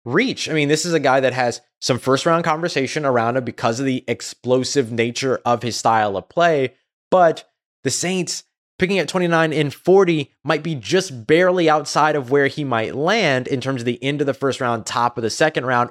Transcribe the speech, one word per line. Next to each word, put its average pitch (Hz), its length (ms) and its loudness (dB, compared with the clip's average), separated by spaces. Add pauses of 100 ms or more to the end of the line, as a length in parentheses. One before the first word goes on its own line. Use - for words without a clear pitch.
reach. 175 440 -2
I 123 40 -6
mean, 151 160 2
this 151 160 2
is 175 80 -4
a 160 80 2
guy 135 180 4
that 127 140 2
has 123 280 -2 (200)
some 123 180 0
first-round 165 440 2
conversation 156 640 -2
around 120 320 0
him 131 80 -2
because 117 340 -2
of 139 80 -2
the 127 220 -2
explosive 123 800 -2
nature 120 540 -2
of 120 180 0
his 117 140 -6
style 107 400 2
of 92 120 -8
play, 156 460 2 (360)
but 175 340 4 (400)
the 135 60 -4
Saints 180 540 -4 (340)
picking 185 200 0
at 151 100 -2
twenty-nine 170 440 0
and 143 200 -2
forty 175 600 2 (100)
might 156 200 -2
be 160 120 -6
just 127 520 -4
barely 180 420 4
outside 151 480 2
of 127 140 -6
where 143 160 4
he 143 180 -4
might 113 300 -2
land 147 520 0
in 135 140 -4
terms 131 220 -4
of - 20 -6
the 123 180 -4
end 139 180 -2
of 139 60 -2
the 135 80 0
first 135 260 -2
round, 117 260 -2
top 120 300 -2
of 120 60 -6
the 110 80 -2
second 156 360 0
round, 123 240 0